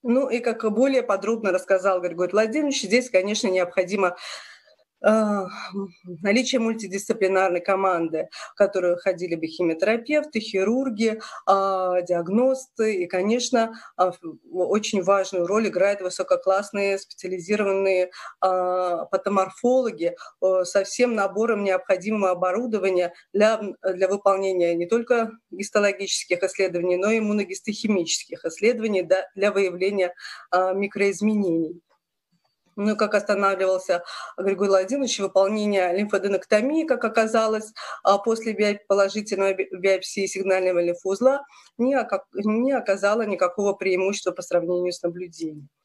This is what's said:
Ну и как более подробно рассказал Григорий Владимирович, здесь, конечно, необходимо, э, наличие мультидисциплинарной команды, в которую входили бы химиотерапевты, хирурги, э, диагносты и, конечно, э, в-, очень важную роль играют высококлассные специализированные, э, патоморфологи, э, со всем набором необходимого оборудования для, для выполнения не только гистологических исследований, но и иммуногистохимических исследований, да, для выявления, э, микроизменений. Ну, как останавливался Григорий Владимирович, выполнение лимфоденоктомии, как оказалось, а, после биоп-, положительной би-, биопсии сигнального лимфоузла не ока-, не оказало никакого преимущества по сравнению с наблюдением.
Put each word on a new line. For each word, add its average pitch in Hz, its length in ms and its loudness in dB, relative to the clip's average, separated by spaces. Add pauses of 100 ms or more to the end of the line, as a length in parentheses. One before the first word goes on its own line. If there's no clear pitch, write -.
Ну 247 220 2
и 233 80 0
как 226 340 -2
более 262 300 4
подробно 208 500 0
рассказал 185 480 2
Григорий 175 340 -2
Владимирович, 262 500 0
здесь, 233 260 2
конечно, 202 380 2
необходимо, 185 680 0 (880)
э, 208 60 6 (1120)
наличие 247 380 2
мультидисциплинарной 190 960 0
команды, 175 720 0 (240)
в - 20 -20
которую 185 420 2
входили 175 380 -2
бы 160 100 -6
химиотерапевты, 214 920 0
хирурги, 220 800 -2
э, - 0 - (880)
диагносты 214 880 0
и, 175 100 -2
конечно, 226 720 0 (240)
э, 180 120 4 (100)
в-, 165 360 -12
очень 196 460 0
важную 190 420 2
роль 214 220 0
играют 196 340 0
высококлассные 190 960 0
специализированные, 190 1080 0
э, 180 40 -16 (1000)
патоморфологи, 196 1040 0 (260)
э, 185 220 2
со 190 220 0
всем 247 280 0
набором 202 500 0
необходимого 190 680 0
оборудования 185 840 0 (180)
для, 214 300 2 (220)
для 185 240 0
выполнения 190 680 2
не 170 140 -2
только 233 420 0 (220)
гистологических 196 880 -2
исследований, 180 560 0
но 202 140 0
и 226 80 2
иммуногистохимических 208 1300 -2
исследований, 208 580 0
да, 185 320 2
для 196 160 2
выявления, 185 640 0 (360)
э, 185 220 2
микроизменений. 196 1080 0 (960)
Ну, 208 200 0
как 214 180 0
останавливался 190 880 0 (340)
Григорий 190 300 0
Владимирович, 202 540 0
выполнение 196 720 2
лимфоденоктомии, 208 880 0
как 247 220 0
оказалось, 220 680 0 (320)
а, 196 140 6
после 226 340 -2
биоп-, 202 380 0
положительной 196 640 2
би-, 190 180 -4
биопсии 190 540 -2
сигнального 185 540 0
лимфоузла 196 640 0 (320)
не 262 180 2
ока-, 220 380 -2
не 220 400 0
оказало 202 480 0
никакого 202 500 0
преимущества 190 600 -2
по 180 100 -10
сравнению 180 500 -2
с 175 120 -12
наблюдением. 165 680 -8 (160)